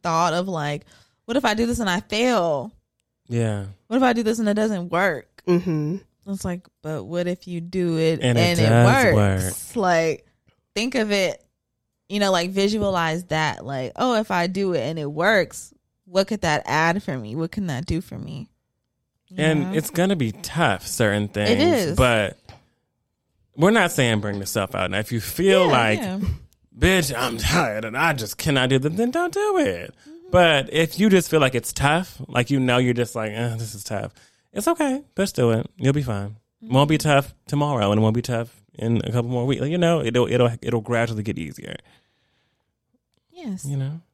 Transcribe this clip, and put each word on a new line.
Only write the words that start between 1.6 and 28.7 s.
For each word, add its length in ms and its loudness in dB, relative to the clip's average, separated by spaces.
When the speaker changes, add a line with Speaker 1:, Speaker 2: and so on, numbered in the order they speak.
Speaker 1:
this 140 -4
and 100 -2
I 120 0
fail? 720 0
Speaker 2:
Yeah. 380 -2
Speaker 1:
What 100 0
if 60 4
I 100 4
do 100 0
this 160 0
and 100 2
it 60 2
doesn't 360 -2
work?" 560 -2
Speaker 3:
Mm-hmm. 500 0
Speaker 1:
It's 180 -8
like, 220 -8
but 220 -8
what 240 -4
if 200 -6
you 140 -8
do 360 -2
it 240 2
Speaker 2:
And 160 4
Speaker 1:
and 220 4
Speaker 2:
it 40 6
Speaker 1:
it 60 6
Speaker 2:
does 440 6
Speaker 1:
works? 640 0
Speaker 2:
work. 60 0
Speaker 1:
Like, 440 2
think 200 -4
of 160 0
it, 320 0
you 100 -4
know, 120 2
like, 200 0
visualize 760 0
that. 400 -2
Like, 300 -6
"Oh, 240 0
if 120 -4
I 160 0
do 260 -2
it 80 0
and 180 -4
it 100 -6
works, 640 0
what 220 0
could 140 -4
that 240 0
add 380 0
for 140 -6
me? 180 -8
What 160 -4
can 160 -6
that 180 -6
do 160 -4
for 160 -14
me?" 320 -12
You 160 -14
Speaker 2:
And 180 2
Speaker 1:
know? 60 -2
Speaker 2:
it's 140 -4
gonna 240 0
be 180 -2
tough, 520 -2
certain 440 0
things. 200 -2
Speaker 1:
It 100 2
is. 380 2
Speaker 2:
But 400 2
we're 160 4
not 200 2
saying 280 2
bring 200 -6
the 60 -8
stuff 300 -4
out. 160 -2
Now, 80 -2
if 120 -6
you 100 -2
feel 460 2
Speaker 1:
Yeah, 40 2
Speaker 2:
like, 280 4
Speaker 1:
yeah. 200 -6
Speaker 2:
"Bitch, 380 2
I'm 220 -4
tired 480 0
and 120 -8
I 160 2
just 260 -6
cannot 300 2
do 100 4